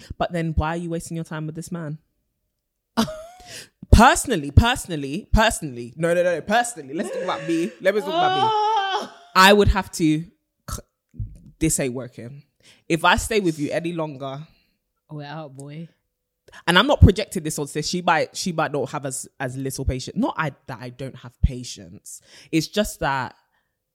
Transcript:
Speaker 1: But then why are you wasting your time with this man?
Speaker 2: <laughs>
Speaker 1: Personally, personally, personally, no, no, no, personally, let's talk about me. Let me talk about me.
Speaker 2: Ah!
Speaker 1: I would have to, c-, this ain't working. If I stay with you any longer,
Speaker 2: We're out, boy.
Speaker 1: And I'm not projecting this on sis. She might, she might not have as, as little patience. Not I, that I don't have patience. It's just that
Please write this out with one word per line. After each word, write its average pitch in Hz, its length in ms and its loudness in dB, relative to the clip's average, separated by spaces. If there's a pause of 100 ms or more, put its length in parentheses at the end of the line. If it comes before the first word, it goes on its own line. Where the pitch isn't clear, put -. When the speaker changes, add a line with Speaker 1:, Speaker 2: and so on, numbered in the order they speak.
(200)
Speaker 1:
But 165 120 -2
then 165 240 -4
why 156 200 0
are - 20 -6
you 175 140 -8
wasting 170 260 -8
your 165 60 -6
time 156 240 -8
with 156 80 -10
this 160 160 -12
man? 156 260 -8 (960)
Speaker 2:
<laughs> 679 960 -4
Speaker 1:
Personally, 220 600 6
personally, 175 840 2
personally, 135 600 0
no, 165 180 0
no, 175 80 4
no, 175 200 0
personally, 156 520 -2
let's - 180 -4
talk - 120 -6
about 160 240 -4
me. 170 240 -2 (100)
Let 190 140 2
me 208 60 0
talk - 80 -6
about 359 260 2
me. 381 60 0 (100)
Speaker 2:
Ah! 427 680 -2 (180)
Speaker 1:
I 190 180 8
would 202 160 6
have 190 240 0
to, 180 100 -2 (680)
c-, - 120 -10 (800)
this 156 200 0
ain't 131 140 -2
working. 123 500 -14 (460)
If 165 160 0
I 180 100 8
stay 226 240 0
with 165 180 0
you 147 140 -4
any 170 220 -4
longer, 143 520 -8 (640)
Speaker 2:
We're 151 140 -14
out, 147 320 -14
boy. 147 320 -14 (800)
Speaker 1:
And 175 100 4
I'm 226 100 4
not 294 120 2
projecting 196 440 6
this 151 140 -6
on 147 100 -4
sis. 151 200 -6
She 180 140 -4
might, 165 340 0
she - 160 -4
might 156 220 -2
not 143 180 -4
have 139 140 -8
as, 135 220 -8 (120)
as 131 160 -6
little 135 300 -6
patience. - 320 -4
Not 247 200 -2
I, 143 140 -2 (160)
that 127 140 -14
I 127 80 -12
don't 127 280 -14
have - 240 -20
patience. 117 800 -4 (300)
It's 160 160 0
just 208 320 -2
that 135 360 -4 (600)